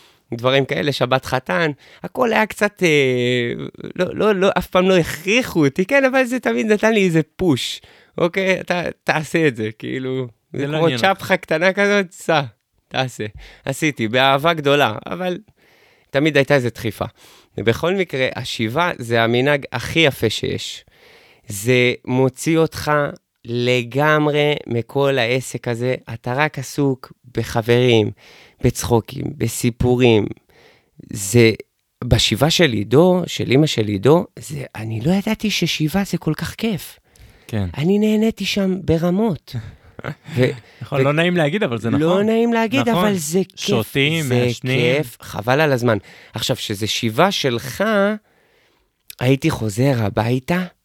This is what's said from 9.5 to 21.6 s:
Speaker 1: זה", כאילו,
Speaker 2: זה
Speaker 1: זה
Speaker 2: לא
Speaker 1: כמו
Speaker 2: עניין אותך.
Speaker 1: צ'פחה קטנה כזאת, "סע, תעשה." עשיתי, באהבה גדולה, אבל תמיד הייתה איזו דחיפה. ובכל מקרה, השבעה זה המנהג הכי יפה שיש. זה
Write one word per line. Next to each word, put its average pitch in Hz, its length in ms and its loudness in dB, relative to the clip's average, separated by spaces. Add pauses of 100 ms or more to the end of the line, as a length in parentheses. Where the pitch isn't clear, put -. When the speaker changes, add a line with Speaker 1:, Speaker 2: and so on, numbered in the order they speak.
Speaker 1:
זה", 110 140 -4 (100)
כאילו, 131 480 -6 (260)
Speaker 2:
זה - 60 -6
Speaker 1:
זה 143 80 -4
Speaker 2:
לא 147 100 -4
Speaker 1:
כמו 165 100 2
Speaker 2:
עניין 127 120 0
אותך. 190 200 0
Speaker 1:
צ'פחה 185 180 0
קטנה 175 360 0
כזאת, 202 380 0
"סע, - 300 0 (460)
תעשה." 123 380 -6 (400)
עשיתי, 135 420 -2
באהבה 135 460 2
גדולה, 139 420 2 (100)
אבל 180 320 -6 (720)
תמיד 143 280 2
הייתה 139 180 4
איזו 123 180 2
דחיפה. 101 320 -6 (520)
ובכל 113 360 0
מקרה, 156 420 -2
השבעה 127 640 -4
זה 117 260 0
המנהג 127 480 2
הכי - 280 -2
יפה 131 300 2
שיש. - 560 -6 (640)
זה 123 460 2 (120)